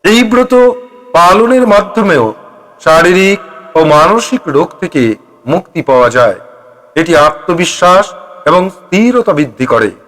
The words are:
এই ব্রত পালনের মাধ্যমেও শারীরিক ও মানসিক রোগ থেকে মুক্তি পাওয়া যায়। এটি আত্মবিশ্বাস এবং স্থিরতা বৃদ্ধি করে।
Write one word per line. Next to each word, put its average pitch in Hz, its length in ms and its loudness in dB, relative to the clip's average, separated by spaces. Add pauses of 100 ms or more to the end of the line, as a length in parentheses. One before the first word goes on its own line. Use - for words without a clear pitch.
এই 214 200 2
ব্রত 247 300 0 (600)
পালনের 226 540 2
মাধ্যমেও 202 580 0 (560)
শারীরিক 190 580 2 (360)
ও 160 100 2
মানসিক 185 640 0
রোগ 151 200 -2 (120)
থেকে 151 240 -4 (420)
মুক্তি 160 360 -6
পাওয়া 123 280 2
যায়। 117 280 0 (580)
এটি 165 220 -2
আত্মবিশ্বাস 175 880 0 (400)
এবং 175 240 0
স্থিরতা 226 640 -2
বৃদ্ধি 131 320 -4
করে। 110 240 -2 (180)